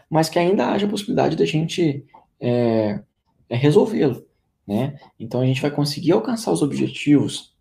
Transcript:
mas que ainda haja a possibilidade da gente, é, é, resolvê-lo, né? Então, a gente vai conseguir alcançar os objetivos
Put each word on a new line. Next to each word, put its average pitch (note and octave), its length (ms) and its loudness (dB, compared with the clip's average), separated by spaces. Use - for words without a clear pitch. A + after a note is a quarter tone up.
mas D#3+ 200 2
que F3 100 -2
ainda G3 300 2
haja G3+ 180 0
a - 20 -4
possibilidade D3 460 -2
da E3 100 2
gente, D#3+ 580 -2
é, A2+ 600 0
é, A#2 80 -6
resolvê-lo, D#3+ 720 2
né? B2+ 320 -4
Então, A#2+ 220 -4
a C3 40 2
gente C3 160 0
vai D3 80 0
conseguir D3 440 0
alcançar A3+ 380 -2
os D#3+ 120 0
objetivos C3+ 960 0